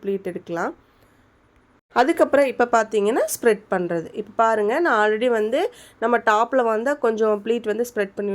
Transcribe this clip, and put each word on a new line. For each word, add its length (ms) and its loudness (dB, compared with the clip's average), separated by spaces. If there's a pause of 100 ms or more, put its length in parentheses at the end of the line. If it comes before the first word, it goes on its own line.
ப்ளீட் 180 -4
எடுக்கலாம். 520 -8 (1300)
அதுக்கப்புறம் 520 4
இப்ப 240 0
பாத்தீங்கன்னா 460 0 (120)
ஸ்ப்ரெட் 300 0 (100)
பண்றது. 340 -4 (120)
இப்ப 120 -10 (100)
பாருங்க, 320 2 (120)
நான் 160 2
already 260 0 (100)
வந்து 220 0 (440)
நம்ம 140 2 (120)
டாப்ல 420 2
வந்து 200 -2 (120)
கொஞ்சம் 400 0
ப்ளீட் 280 -2
வந்து 180 -2
ஸ்ப்ரெட் 280 -4
பண்ணி 160 -4